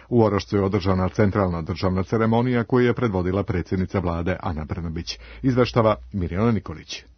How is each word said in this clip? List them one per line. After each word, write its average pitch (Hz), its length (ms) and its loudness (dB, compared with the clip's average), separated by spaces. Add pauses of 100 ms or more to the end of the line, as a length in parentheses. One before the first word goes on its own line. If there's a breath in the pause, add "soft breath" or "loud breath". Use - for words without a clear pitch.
U 117 160 6
Orašcu 101 320 2
je 98 60 4
održana 92 460 2
centralna 95 540 0
državna 92 400 -2
ceremonija 117 640 0
koju 123 220 2
je 120 80 2
predvodila 95 480 0
predsjednica 92 560 -2
vlade 85 420 -2
Ana 76 240 -6
Brnabić. 85 540 -8 (240 loud breath)
Izveštava 120 540 2 (160)
Mirjana 95 400 -2
Nikolić. 85 520 -8 (140)